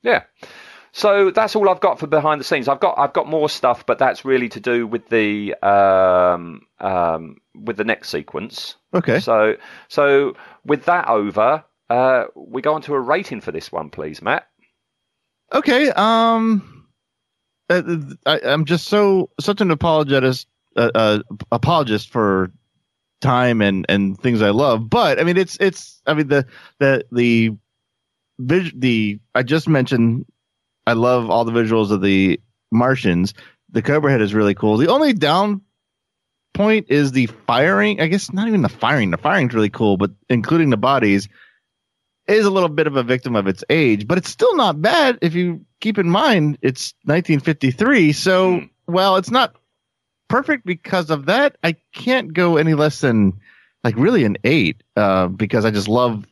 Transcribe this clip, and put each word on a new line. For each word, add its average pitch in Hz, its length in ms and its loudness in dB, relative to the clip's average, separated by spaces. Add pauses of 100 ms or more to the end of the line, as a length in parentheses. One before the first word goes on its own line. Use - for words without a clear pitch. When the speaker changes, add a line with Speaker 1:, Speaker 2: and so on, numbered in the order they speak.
Speaker 1:
Yeah. 226 200 0 (680)
So 202 380 2
that's 214 240 -2
all 202 140 2
I've 180 100 0
got - 200 0
for 156 80 -8
behind 151 340 0
the - 20 -12
scenes. 135 240 -2
I've 139 140 0
got, - 180 0
I've 143 140 0
got 156 120 -2
more 151 220 -2
stuff, - 380 -2
but 117 120 0
that's - 280 0
really 123 240 0
to 110 100 -14
do 120 260 -2
with 110 220 -8
the, 104 460 -2 (100)
um, 92 1000 2 (180)
um, 85 560 -4 (180)
with 107 220 -10
the 104 80 -4
next - 240 -4
sequence. - 680 -10 (180)
Speaker 2:
Okay. 165 280 0
Speaker 1:
So, 110 340 2 (320)
so 143 480 2 (300)
with 147 220 -2
that 175 200 0
over, 107 560 0 (260)
uh, 127 360 2 (100)
we 113 260 -12
go 151 120 0
on 156 80 -4
to 147 120 -8
a 139 60 0
rating 135 400 -4
for 87 140 -10
this - 180 -10
one, 78 180 -8
please, 78 320 -12
Matt. 117 260 -4 (1040)
Speaker 2:
Okay. 277 380 2
Um, 226 960 0 (840)
uh, 175 120 2 (440)
I, 151 180 2
I'm 147 220 0
just 165 220 -2
so, 196 420 2 (100)
such 208 220 -2
an 180 100 2
apologist, 139 760 0 (280)
uh, 117 180 2
uh, 107 260 2 (320)
apologist 117 580 -2
for 98 420 0 (680)
time 123 400 2
and, 98 280 0
and 98 300 0
things 117 220 0
I 104 80 4
love. 113 400 0
But 185 300 2
I 151 40 0
mean, 175 140 0
it's, 185 220 -4
it's, - 460 -4
I 151 80 0
mean, 151 140 0
the, 139 180 0 (340)
the, 135 320 2
the 117 400 2 (880)
vis-, 160 360 -2
the, 113 440 -2 (160)
I 127 80 0
just 151 260 -2
mentioned, 123 560 0 (640)
I 117 60 2
love 117 360 0
all 117 160 2
the 113 60 -4
visuals 113 400 0
of 98 100 0
the 95 380 2 (320)
Martians. 113 600 0 (360)
The 113 120 -4
Cobra 147 300 0
Head 120 100 2
is 104 120 -2
really 104 220 2
cool. 107 220 0
The 151 120 2
only 277 240 2
down 190 480 0 (920)
point 214 360 0
is 143 220 2
the 127 160 0
firing. 196 720 0
I 160 60 0
guess 190 260 -4
not 202 140 -4
even 214 160 0
the - 60 0
firing. 117 420 0
The 85 60 -2
firing's 151 360 -2
really 110 160 0
cool, 101 280 0
but 95 140 -2 (160)
including 143 420 0
the 117 80 2
bodies 104 520 0 (1000)
is 214 180 2
a 202 40 2
little 190 200 0
bit 156 180 -2
of 139 80 -6
a 131 80 0
victim 123 320 -2
of 98 120 0
its 92 220 -4
age, 117 380 2
but 175 100 0
it's 175 120 -6
still 453 260 0
not 180 260 0
bad 254 400 0
if 165 140 -2
you 175 300 -4 (140)
keep 214 180 -4
in 175 120 0
mind 185 520 2
it's - 320 -6 (120)
nineteen 147 360 0
fifty-three. 160 720 2
So, 185 460 0
Speaker 1:
Hmm. - 60 -12 (200)
Speaker 2:
while 185 320 2
it's 190 140 -4
not 247 240 0 (760)
perfect 269 360 -2
because 190 440 -4
of 143 180 -2
that, 269 360 0
I 170 120 0 (180)
can't 233 400 -4
go 170 240 2
any 160 160 2
less 151 280 0
than, 107 380 2 (440)
like, 107 140 -2
really 180 260 2
an 104 200 0
eight, 117 380 0 (140)
uh, 95 320 2
because 104 380 -2
I 113 60 2
just 101 160 -4
love 113 440 0